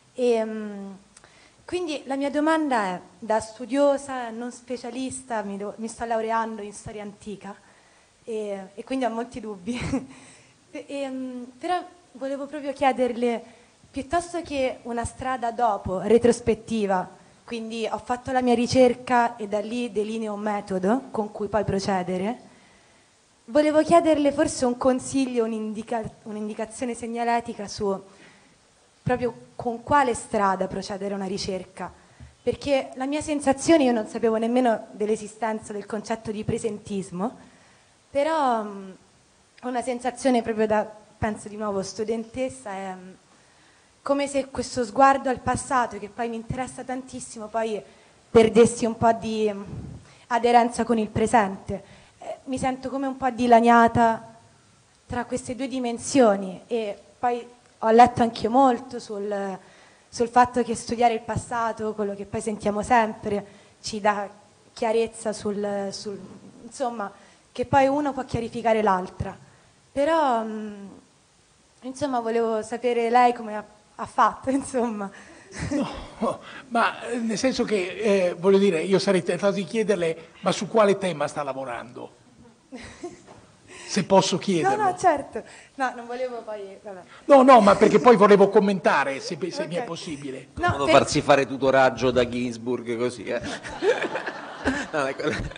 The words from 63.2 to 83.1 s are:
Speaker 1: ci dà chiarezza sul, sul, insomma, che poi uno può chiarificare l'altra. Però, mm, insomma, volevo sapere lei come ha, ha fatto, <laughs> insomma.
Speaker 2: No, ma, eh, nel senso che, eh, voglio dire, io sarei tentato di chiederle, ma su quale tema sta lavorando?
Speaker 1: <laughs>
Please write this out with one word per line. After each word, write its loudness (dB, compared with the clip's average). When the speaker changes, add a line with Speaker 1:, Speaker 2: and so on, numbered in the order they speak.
Speaker 1:
ci -8
dà 0
chiarezza -2
sul, -4
sul, -12
insomma, -6
che -4
poi 6
uno 0
può -6
chiarificare 0
l'altra. 0
Però, 2
mm, -10
insomma, -4
volevo 0
sapere -2
lei 6
come -10
ha, -8
ha -8
fatto, 2
<laughs> -
insomma. -2
Speaker 2:
No, -4
ma, 0
eh, -4
nel -2
senso 0
che, -2
eh, 2
voglio 6
dire, 4
io 2
sarei 2
tentato 0
di -4
chiederle, -2
ma 0
su -4
quale 4
tema -4
sta -6
lavorando? -10
Speaker 1:
<laughs> -16